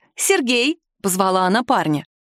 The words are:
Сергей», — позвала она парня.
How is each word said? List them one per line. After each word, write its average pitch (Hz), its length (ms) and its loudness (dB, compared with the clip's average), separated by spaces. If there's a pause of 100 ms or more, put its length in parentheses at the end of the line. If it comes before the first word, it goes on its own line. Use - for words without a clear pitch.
(140)
Сергей», — 269 640 0 (240)
позвала 185 440 0
она 220 180 0
парня. 151 400 0 (240)